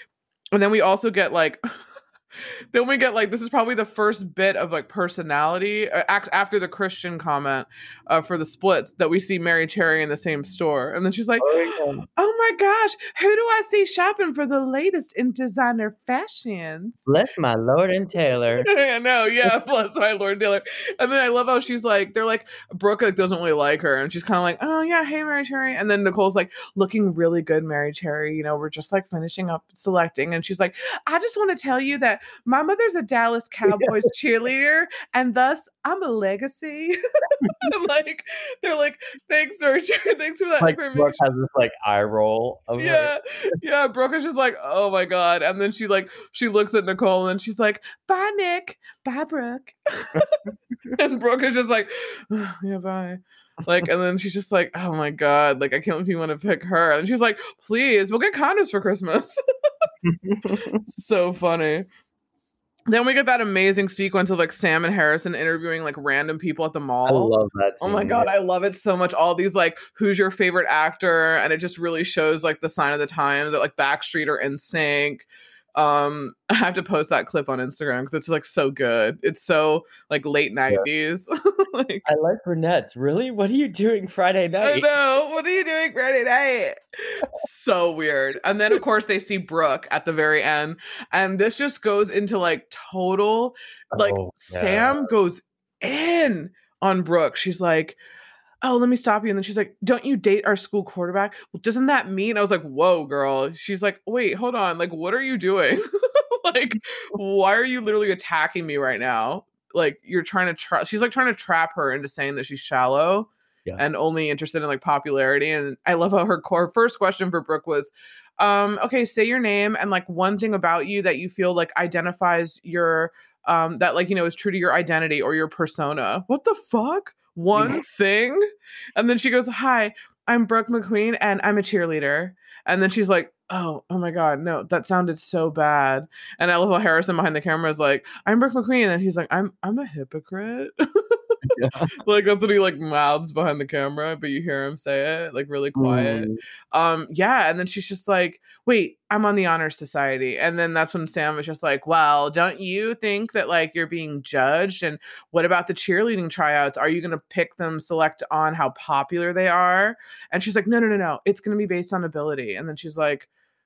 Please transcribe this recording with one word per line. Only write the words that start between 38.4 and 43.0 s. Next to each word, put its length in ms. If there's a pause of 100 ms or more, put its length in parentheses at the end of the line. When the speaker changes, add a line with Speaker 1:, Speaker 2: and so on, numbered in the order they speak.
Speaker 1:
they're 140
like, 200 (320)
"Thanks, 320
Mary 200
Cherry. 340
<laughs> 20
Thanks 220
for 100
that 120
Speaker 2:
Like, 140
Brooke 160
Speaker 1:
information." 300
Speaker 2:
has 140
this, 200
like, 160 (140)
eye 180
roll 640
of, 100
like 80
Speaker 1:
Yeah, 320 (440)